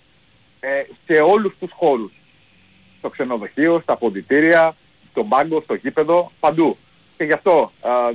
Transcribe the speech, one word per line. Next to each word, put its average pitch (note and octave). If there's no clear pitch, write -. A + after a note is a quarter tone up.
ε, F#3
σε D#3
όλους G3
τους F3+
χώρους. B2
Στο -
ξενοδοχείο, C#3
στα C3
ποδητήρια, D3+
στον A2
πάγκο, D3+
στο -
γήπεδο, D#3+
παντού. D#3
Και D#3+
γι' D3+
αυτό, D3+
α, A#2